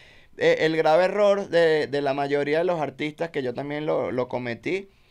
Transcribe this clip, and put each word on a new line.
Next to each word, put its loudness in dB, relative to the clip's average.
eh, 4
el 2
grave 4
error 2
de, 2
de -2
la 0
mayoría 0
de 0
los 0
artistas, -6
que -6
yo -4
también -8
lo, -2
lo -2
cometí, -6